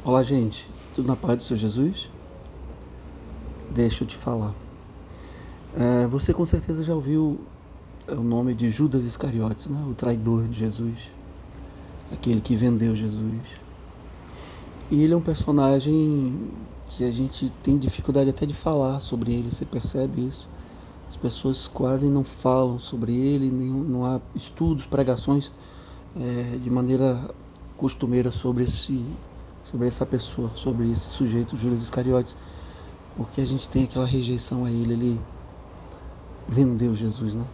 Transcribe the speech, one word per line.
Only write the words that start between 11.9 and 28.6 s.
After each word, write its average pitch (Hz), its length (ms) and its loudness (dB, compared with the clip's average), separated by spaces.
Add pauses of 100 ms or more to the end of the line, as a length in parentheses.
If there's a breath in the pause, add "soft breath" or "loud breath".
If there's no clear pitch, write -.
Aquele 113 300 2
que 120 140 2
vendeu 113 400 4
Jesus. 110 480 -2 (1500 loud breath)
E 147 140 6
ele 160 100 8
é - 20 6
um 170 60 4
personagem 147 1300 4 (400)
que - 140 -4
a 123 80 2
gente 131 400 0 (100)
tem 139 160 6
dificuldade 135 540 4
até - 120 0
de 143 120 -2
falar 139 460 2
sobre 117 300 -2
ele, 120 200 0
você 127 140 -4
percebe 131 640 -2
isso? - 220 -10 (580 loud breath)
As - 80 -14
pessoas 131 520 -2
quase 135 420 2
não 139 140 4
falam 127 560 2
sobre 117 360 -2
ele, 135 360 4
nenhum, 131 320 0
não 123 200 0
há 127 160 2 (140)
estudos, - 540 -2
pregações, 135 640 2 (680 loud breath)
é, 120 380 -2
de 123 140 -2
maneira 127 580 4 (480)
costumeira 123 540 2
sobre 123 320 0